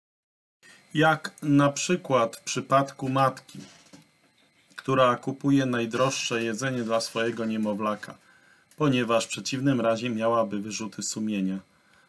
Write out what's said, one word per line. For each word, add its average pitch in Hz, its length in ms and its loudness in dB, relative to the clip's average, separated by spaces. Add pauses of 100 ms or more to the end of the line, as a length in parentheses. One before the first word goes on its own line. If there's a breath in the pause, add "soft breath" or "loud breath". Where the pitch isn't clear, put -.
(960 loud breath)
Jak 156 480 2
na 143 300 4
przykład 135 640 0
w - 40 -20
przypadku 139 680 -2
matki, 131 500 -2 (1160)
która 131 400 4
kupuje 135 500 0
najdroższe 120 800 0
jedzenie 123 380 -4
dla 113 180 0
swojego 113 440 -4
niemowlaka, 107 760 -4 (580 soft breath)
ponieważ 123 480 2
w - 40 -8
przeciwnym 127 520 0
razie 113 300 0
miałaby 110 500 0
wyrzuty 104 420 -8
sumienia. 98 560 -4 (500 soft breath)